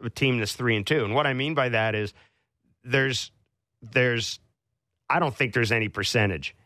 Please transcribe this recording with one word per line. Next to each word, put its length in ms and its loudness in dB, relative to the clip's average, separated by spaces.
a 60 -4
team 300 0
that's 140 -2
three 220 0
and 100 -2
two. 200 0
And 100 -2
what 100 2
I 80 0
mean 220 -2
by 140 2
that 260 0
is 180 -4
there's, 480 0
there's, 580 0
I 100 4
don't 160 0
think 180 -2
there's 180 2
any 180 0
percentage 640 0